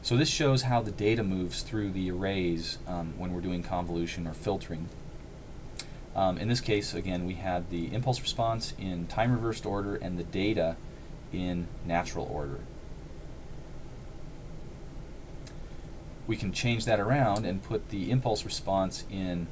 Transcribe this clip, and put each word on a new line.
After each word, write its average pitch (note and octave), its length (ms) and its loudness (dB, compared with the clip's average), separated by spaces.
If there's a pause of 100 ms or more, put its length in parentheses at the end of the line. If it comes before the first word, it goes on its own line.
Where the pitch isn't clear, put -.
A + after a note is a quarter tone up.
So A#2+ 140 4
this D#3 120 6
shows C3+ 340 6
how B2 180 4
the G2+ 100 -2
data G#2+ 320 4
moves F#2 380 0
through G#2 300 0
the F#2 180 0
arrays, F2+ 800 2
um, E2+ 300 -2
when F2+ 160 -2
we're F2 80 -2
doing F2+ 200 0
convolution E2+ 640 0
or D#2+ 80 -4
filtering. F2 560 -2 (1300)
Um, F#2 240 4
in G#2+ 80 0
this B2 120 4
case, G#2 340 2
again, F2+ 320 0
we F2+ 100 0
had F2+ 340 0
the E2+ 240 -2
impulse B2+ 260 2
response A2+ 600 0
in F2+ 260 -2
time A2+ 260 4
reversed A2+ 340 2
order G2+ 300 0
and F2+ 220 -2
the F2 60 -2
data F#2+ 520 2 (560)
in F2 360 0 (180)
natural E2+ 480 2
order. C#2+ 280 -4 (3750)
We A2+ 100 0
can G2 160 0
change A#2 340 2
that A2 140 6
around A2 460 6
and - 160 0
put - 280 -2
the G2 200 0
impulse B2 340 4
response F#2+ 680 2
in F2+ 400 0